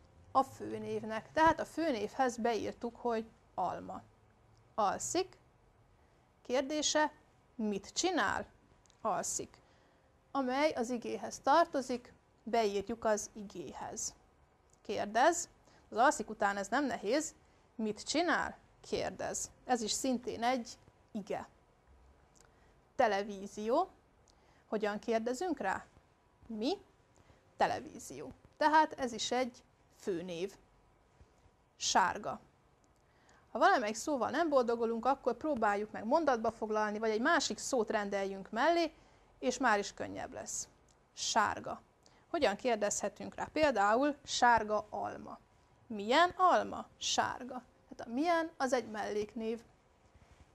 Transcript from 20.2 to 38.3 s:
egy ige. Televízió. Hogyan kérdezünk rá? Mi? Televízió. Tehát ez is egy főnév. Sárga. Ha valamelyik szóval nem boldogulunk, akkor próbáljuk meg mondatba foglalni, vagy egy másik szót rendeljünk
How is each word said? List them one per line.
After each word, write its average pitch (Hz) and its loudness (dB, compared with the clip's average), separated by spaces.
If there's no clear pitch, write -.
egy 240 -2
ige. 196 -8
Televízió. 214 0
Hogyan 208 -2
kérdezünk 240 -2
rá? - -4
Mi? 226 -2
Televízió. 208 -4
Tehát 302 4
ez 254 -4
is 220 -4
egy 247 -2
főnév. 180 -6
Sárga. - 0
Ha 226 -4
valamelyik 269 6
szóval 240 -2
nem 302 0
boldogulunk, 233 2
akkor 254 0
próbáljuk 214 0
meg 202 -8
mondatba 247 2
foglalni, 214 -2
vagy 220 0
egy 214 0
másik 277 2
szót 226 -2
rendeljünk 196 -4